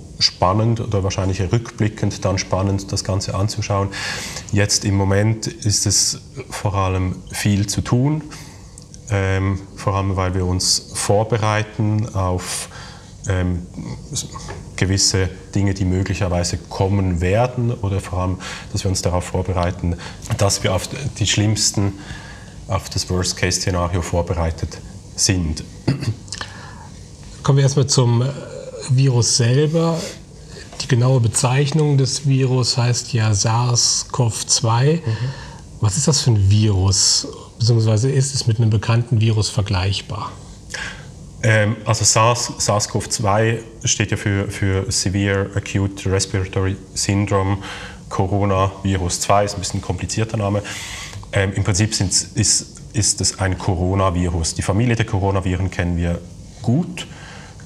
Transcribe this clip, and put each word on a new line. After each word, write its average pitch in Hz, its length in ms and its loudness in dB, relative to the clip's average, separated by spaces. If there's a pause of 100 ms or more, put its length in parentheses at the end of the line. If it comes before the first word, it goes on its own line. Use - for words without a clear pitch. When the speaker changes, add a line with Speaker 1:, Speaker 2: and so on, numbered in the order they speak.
(180)
Speaker 1:
spannend 110 600 2
oder 104 240 0
wahrscheinlich 95 360 0
rückblickend 113 840 -2
dann 98 140 2
spannend, 98 540 -2
das 104 120 -4
Ganze 98 300 -2
anzuschauen. 98 540 -2 (640)
Jetzt 101 340 2
im 101 100 2
Moment 101 500 2
ist - 400 0
es - 340 2 (300)
vor 98 240 -2
allem 92 420 0 (140)
viel 101 360 2
zu - 160 -2
tun. 143 400 2 (840)
Ähm, 95 520 2 (160)
vor - 180 0
allem, 98 220 0
weil 92 180 0
wir 92 100 2
uns - 500 0
vorbereiten 107 1200 0
auf, 92 540 -2 (600)
ähm, 90 360 0 (480)
s-, 117 140 -6 (480)
gewisse 95 540 2 (260)
Dinge, 98 200 2
die 98 100 -2
möglicherweise 90 720 0
kommen 95 640 0
werden, 117 520 2
oder 98 280 -2
vor 92 180 -6
allem, 92 200 -2 (340)
dass 101 100 -4
wir 98 80 0
uns 92 120 -2
darauf 90 220 0
vorbereiten, 87 720 -2 (420)
dass 98 260 2
wir 98 100 2
auf - 140 -2 (320)
die 104 80 2
schlimmsten, 104 640 2 (720)
auf - 240 -4
das - 180 -6
Worst-Case-Szenario 90 920 0
vorbereitet 82 760 -2 (360)
sind. 85 480 0 (1800)
Speaker 2:
Kommen 139 160 4
wir 139 40 6
erstmal 135 240 4
zum, 120 360 4
äh, 127 40 2 (640)
Virus 127 460 4
selber. 156 640 4 (840)
Die - 60 -8
genaue 127 320 6
Bezeichnung 139 800 4
des 131 300 0
Virus 127 480 4
heißt 120 360 0
ja 110 220 4
sars 117 800 2
cov - 340 0
zwei. 139 580 4
Speaker 1:
Mhm. 117 80 0 (680)
Speaker 2:
Was 104 160 2
ist 143 120 2
das 156 120 4
für - 100 4
ein 101 200 6
Virus? 98 760 4 (320)
Beziehungsweise 113 520 4
ist 135 240 2
es 127 120 0
mit 117 120 4
einem 113 120 4
bekannten 113 500 2
Virus 107 280 2
vergleichbar? 98 800 -2 (1120)
Speaker 1:
Ähm, 110 420 4
also 110 200 2
sars, 117 540 4
sars 104 300 0
cov - 200 -4
zwei 110 520 0 (240)
steht 104 260 0
ja 104 60 0
für, 101 340 0
für 98 420 0
Severe 98 640 0
Acute 98 540 -2
Respiratory 95 680 0 (180)
Syndrome, 101 640 2 (500)
Coronavirus 95 1120 0
zwei, 101 240 4
ist 101 100 -4
ein 95 60 -6
bisschen 95 200 -4
ein - 20 -12
komplizierter 110 540 -4
Name. 101 260 0 (680)
Ähm, 98 220 2
im 104 100 0
Prinzip 107 300 2
sind's, - 280 0 (120)
ist, - 460 0 (120)
ist - 280 0
es - 200 0
ein 95 180 0
Coronavirus. 90 960 0
Die - 80 -4
Familie 117 340 2
der 110 100 2
Coronaviren 92 640 0
kennen 87 260 -2
wir 85 240 0 (420)
gut. - 440 -2 (600)